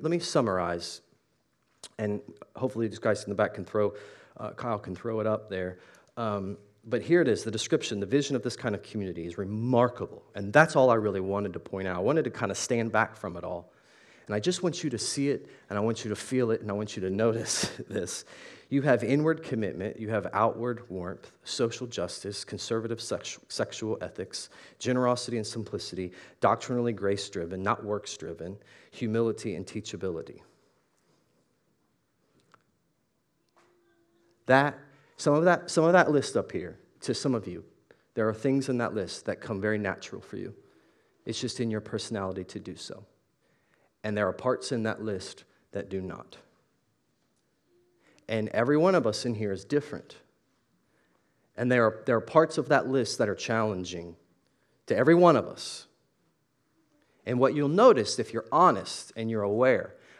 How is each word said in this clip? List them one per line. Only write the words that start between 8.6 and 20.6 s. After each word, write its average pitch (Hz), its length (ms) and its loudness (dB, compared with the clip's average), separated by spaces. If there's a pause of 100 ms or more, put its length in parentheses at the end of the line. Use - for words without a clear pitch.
of 98 80 -4
community 92 440 -6
is 85 120 -10
remarkable. 113 840 0 (100)
And 101 180 -6
that's 160 240 8
all 131 140 8
I 117 60 8
really 104 240 0
wanted 98 340 -2
to 85 60 -8
point 95 280 -6
out. 90 80 -2
I 90 40 -4
wanted 139 240 2
to 120 80 -2
kind 104 200 -4
of - 60 -4
stand 117 340 -2
back 110 240 2
from 90 220 -10
it 87 60 -12
all. 87 280 -8 (560)
And 107 80 -2
I 107 40 2
just 180 240 -2
want 165 200 -2
you 156 60 0
to 117 80 -4
see 139 320 -2
it, - 180 -4 (220)
and 104 80 -4
I 101 40 0
want 113 220 0
you 110 60 -6
to 104 60 -2
feel 123 360 0
it, 113 100 0
and 107 100 -6
I - 20 -2
want 107 220 -4
you 101 60 -6
to 92 80 -2
notice 110 600 0 (100)
<laughs> - 100 -10
this. 95 360 -6 (440)
You 139 140 0
have 127 200 4
inward 156 400 2
commitment, 98 560 -4
you 107 100 -6
have 104 220 -2
outward 113 580 0